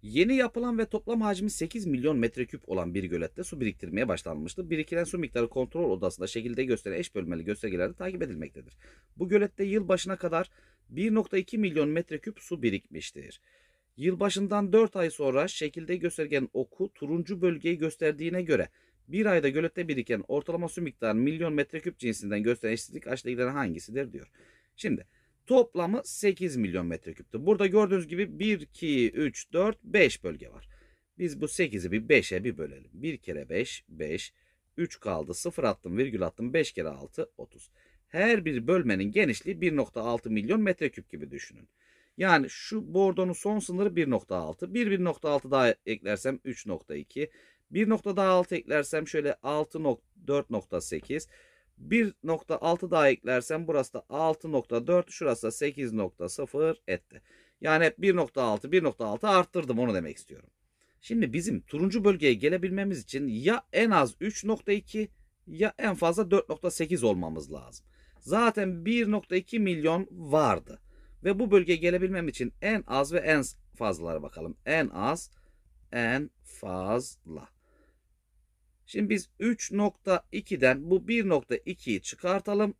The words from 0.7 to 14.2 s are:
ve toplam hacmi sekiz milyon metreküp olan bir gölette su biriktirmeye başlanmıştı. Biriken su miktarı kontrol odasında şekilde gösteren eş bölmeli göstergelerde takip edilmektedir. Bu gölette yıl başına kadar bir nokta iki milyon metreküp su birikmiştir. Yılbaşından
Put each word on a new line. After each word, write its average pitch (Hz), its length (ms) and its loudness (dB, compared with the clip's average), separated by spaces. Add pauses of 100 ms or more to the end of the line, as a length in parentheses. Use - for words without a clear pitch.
ve 220 80 0
toplam 226 360 -2
hacmi 202 280 0
sekiz 196 360 -6
milyon 143 320 0
metreküp 120 520 -4
olan 87 240 -2
bir 95 100 -2
gölette 85 400 -6
su 156 180 -8
biriktirmeye 107 460 -4
başlanmıştı. 85 640 -6
Biriken 165 340 -2
su 170 140 -6
miktarı 120 320 -2
kontrol 131 420 -2
odasında 92 360 -2
şekilde 117 360 -4
gösteren 104 360 -2
eş - 160 -8
bölmeli 85 280 -4
göstergelerde 101 520 -2
takip 185 260 -6
edilmektedir. 76 560 -10 (400)
Bu 180 120 -4
gölette 202 340 2
yıl 202 240 0
başına 185 300 0
kadar 165 320 -2 (400)
bir 196 240 -2
nokta 214 240 2
iki 190 200 -2
milyon 156 320 2
metreküp 160 500 -4
su 160 220 -8
birikmiştir. 78 800 -4 (560)
Yılbaşından 190 760 0